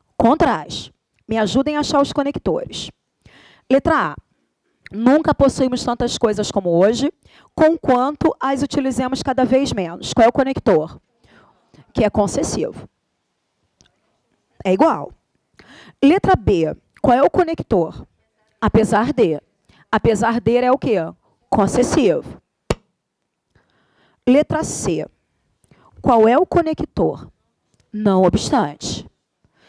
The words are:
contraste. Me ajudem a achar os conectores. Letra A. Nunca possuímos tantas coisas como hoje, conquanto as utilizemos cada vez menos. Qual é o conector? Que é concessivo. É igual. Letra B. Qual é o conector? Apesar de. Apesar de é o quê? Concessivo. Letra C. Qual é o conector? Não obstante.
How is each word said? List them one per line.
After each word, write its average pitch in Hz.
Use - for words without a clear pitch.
contraste. 226
Me 220
ajudem 254
a -
achar 294
os 285
conectores. -
Letra 262
A. -
Nunca 269
possuímos 262
tantas 240
coisas 208
como 190
hoje, 214
conquanto 302
as 269
utilizemos 262
cada 254
vez 269
menos. 180
Qual 226
é 240
o -
conector? 220
Que -
é 208
concessivo. -
É 185
igual. 190
Letra 370
B. 170
Qual 247
é 269
o 359
conector? 269
Apesar 226
de. 165
Apesar 226
de 233
é 247
o 269
quê? 247
Concessivo. 180
Letra 302
C. -
Qual 226
é 247
o 359
conector? 285
Não 202
obstante. -